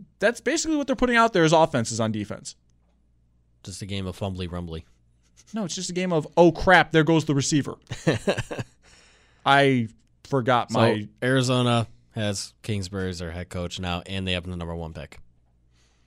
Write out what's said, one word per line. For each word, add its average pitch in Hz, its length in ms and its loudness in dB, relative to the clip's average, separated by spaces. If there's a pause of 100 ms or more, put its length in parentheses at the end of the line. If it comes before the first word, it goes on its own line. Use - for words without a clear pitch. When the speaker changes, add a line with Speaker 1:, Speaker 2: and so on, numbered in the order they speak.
(200)
Speaker 1:
that's 233 200 0
basically 311 360 -2
what 285 100 -2
they're 269 100 -2
putting 247 200 2
out 226 160 4
there 170 120 4
is 156 80 4
offenses 135 460 2
on 110 140 0
defense. - 440 -8 (1080)
Speaker 2:
Just 95 200 -16
a 107 40 -10
game 98 200 -6
of 90 120 -8
fumbly 92 320 -6
rumbly. 85 340 -10 (680)
Speaker 1:
No, 214 100 -6
it's 170 100 -8
just 180 160 -8
a 175 40 -10
game 180 180 -2
of, 156 140 0 (100)
"Oh, 170 160 8
crap, 175 400 4
there 160 120 6
goes 160 200 2
the 151 100 0
receiver." 139 420 0 (800)
Speaker 2:
<laughs> - 920 -18
Speaker 1:
I 139 420 4 (360)
forgot 123 460 0
Speaker 2:
So, 110 80 -2
Speaker 1:
my 107 300 2 (140)
Speaker 2:
Arizona 123 640 0 (260)
has 104 400 -6 (100)
Kingsbury 95 480 -6
as 87 80 -10
their 87 140 -10
head 90 160 -10
coach 87 320 -8
now, 87 260 -6
and 95 220 -8
they 92 40 -2
have 90 120 -4
the 90 120 -8
number 85 180 -8
one 82 180 -10
pick. 71 260 -16 (880)